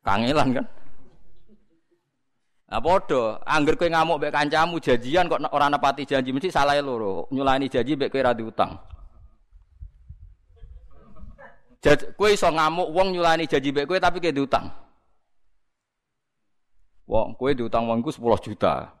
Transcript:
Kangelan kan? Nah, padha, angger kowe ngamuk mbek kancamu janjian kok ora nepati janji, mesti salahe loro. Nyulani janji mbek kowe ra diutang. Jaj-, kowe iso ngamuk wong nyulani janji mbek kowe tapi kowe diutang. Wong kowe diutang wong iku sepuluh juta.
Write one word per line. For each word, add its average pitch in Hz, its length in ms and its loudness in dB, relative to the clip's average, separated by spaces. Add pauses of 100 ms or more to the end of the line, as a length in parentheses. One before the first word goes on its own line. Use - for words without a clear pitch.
Kangelan 127 560 0
kan? 127 100 -4 (2000)
Nah, 107 100 -2
padha, 135 640 0
angger 151 320 2
kowe 165 160 0
ngamuk 160 240 2
mbek 147 160 -4
kancamu 156 480 0
janjian 139 480 2
kok 120 140 -2 (100)
ora 143 160 2
nepati 143 400 0
janji, 131 240 -2
mesti 139 220 -2
salahe 143 260 2
loro. 113 480 -4
Nyulani 135 400 0
janji 135 320 0
mbek 131 80 -2
kowe 135 160 -2
ra 123 80 4
diutang. 110 460 -4 (3000)
Jaj-, 147 320 4
kowe 208 160 4
iso 196 160 2
ngamuk 160 400 0
wong 185 240 2
nyulani 165 320 2
janji 143 240 0
mbek 143 160 0
kowe 180 160 0
tapi 180 160 2
kowe 170 160 0
diutang. 131 380 -2 (2250)
Wong - 320 0
kowe 131 160 0
diutang 117 320 0
wong 117 160 0
iku 147 160 -4
sepuluh 117 240 2
juta. 90 600 -2